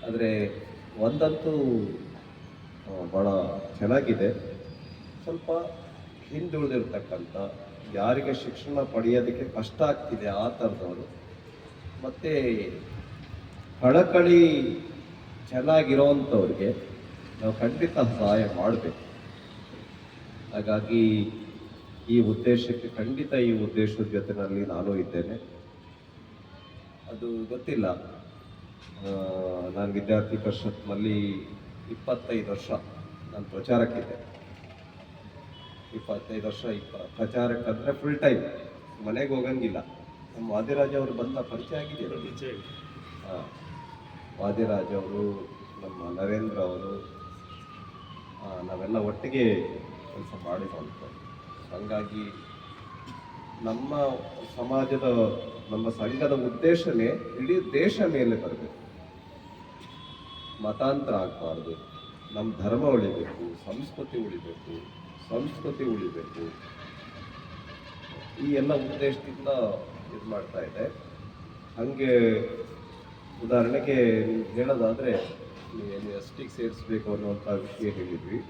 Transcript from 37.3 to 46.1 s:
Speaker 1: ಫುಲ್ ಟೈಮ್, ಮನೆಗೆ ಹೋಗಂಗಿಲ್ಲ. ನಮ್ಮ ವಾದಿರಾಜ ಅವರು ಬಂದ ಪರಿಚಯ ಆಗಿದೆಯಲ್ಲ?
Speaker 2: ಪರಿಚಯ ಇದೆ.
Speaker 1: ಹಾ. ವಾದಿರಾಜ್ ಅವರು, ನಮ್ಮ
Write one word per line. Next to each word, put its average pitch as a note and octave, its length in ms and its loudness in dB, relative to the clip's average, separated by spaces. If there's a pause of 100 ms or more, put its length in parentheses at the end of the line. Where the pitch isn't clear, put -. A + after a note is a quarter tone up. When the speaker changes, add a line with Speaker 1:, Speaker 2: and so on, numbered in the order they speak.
Speaker 1:
ಫುಲ್ C#3+ 260 0
ಟೈಮ್, C3+ 260 6 (640)
ಮನೆಗೆ C3+ 300 2
ಹೋಗಂಗಿಲ್ಲ. B2 400 0 (640)
ನಮ್ಮ A2+ 120 -4
ವಾದಿರಾಜ C#3 440 4
ಅವರು C3+ 180 2
ಬಂದ B2 260 -2
ಪರಿಚಯ - 380 -6
ಆಗಿದೆಯಲ್ಲ? D3+ 380 -6
Speaker 2:
ಪರಿಚಯ - 320 -8
ಇದೆ. G2+ 440 -10 (380)
Speaker 1:
ಹಾ. - 220 -8 (880)
ವಾದಿರಾಜ್ G2+ 540 0
ಅವರು, G2 560 -2 (320)
ನಮ್ಮ F2+ 380 -8